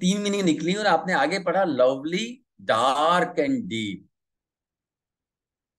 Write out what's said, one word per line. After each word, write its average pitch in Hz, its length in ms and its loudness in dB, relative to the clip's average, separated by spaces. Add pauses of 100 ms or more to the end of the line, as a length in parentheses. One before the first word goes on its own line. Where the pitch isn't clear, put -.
तीन 196 200 0
मीनिंग 202 220 -2
निकली 170 320 0
और 208 120 -2
आपने 190 260 0
आगे 156 260 0
पढ़ा 185 260 0
lovely, 139 600 0 (380)
dark 139 760 2
and 135 280 0
deep, 107 380 -6 (1700)